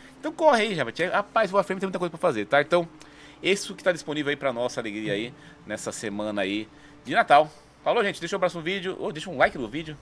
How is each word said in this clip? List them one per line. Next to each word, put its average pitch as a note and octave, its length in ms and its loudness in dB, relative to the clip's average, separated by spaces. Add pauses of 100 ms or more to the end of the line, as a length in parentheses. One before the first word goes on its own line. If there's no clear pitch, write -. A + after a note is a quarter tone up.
(200)
então D#4 140 -6
corre C#4 300 6
aí, G#3+ 120 0
já, D3+ 80 0 (300)
rapaz, G#3 360 2
o F#3 60 -2
Warframe G3 240 2
tem F#3+ 80 -4
muita F#3 120 -4
coisa F3 100 -2
pra E3 100 -14
fazer, A#2+ 260 0
tá? C#3+ 160 4
Então, E3+ 240 2 (560)
isso F#3+ 320 0
que - 80 -16
tá F#3 120 2
disponível D3+ 360 -4
aí C#3+ 60 0
pra C#3 160 -2
nossa B2 300 -2
alegria G#2+ 320 -4
aí, A#2 200 -4 (320)
nessa G#2 280 -6
semana G#2 480 -4
aí G2+ 260 -2 (380)
de C3 80 -6
Natal. D#3 360 6 (360)
Falou, G3 180 2
gente, G3+ 160 -2
deixa E3+ 160 -6
um - 20 0
abraço F3 200 0
no E3 60 -8
vídeo, F#3 360 -4
ou F3+ 140 -4
deixa D#3+ 160 -10
um D#3 80 -8
like F3+ 200 2
no A#2 120 -6
vídeo, D3+ 320 -8